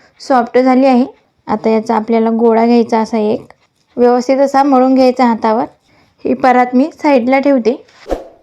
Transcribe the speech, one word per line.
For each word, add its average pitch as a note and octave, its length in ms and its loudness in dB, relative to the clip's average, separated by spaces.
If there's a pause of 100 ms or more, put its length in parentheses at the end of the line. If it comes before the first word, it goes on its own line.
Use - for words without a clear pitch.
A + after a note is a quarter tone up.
(200)
सॉफ्ट A#3+ 380 -2
झाली C4 280 2
आहे. B3+ 180 2 (420)
आता A3 240 -4
याचा A3 260 -2
आपल्याला A3+ 340 -2
गोळा A3+ 360 0
घ्यायचा A#3 320 0
असा A3 200 -4
एक, G#3+ 340 -4 (440)
व्यवस्थित B3 420 0
असा C4+ 240 0
मळून C4 320 2
घ्यायचा B3+ 320 2
हातावर. A3+ 380 -2 (600)
ही C4 100 -2
परात B3 400 0
मी C4 180 2
साईडला C4+ 460 0
ठेवते. C4+ 360 0 (680)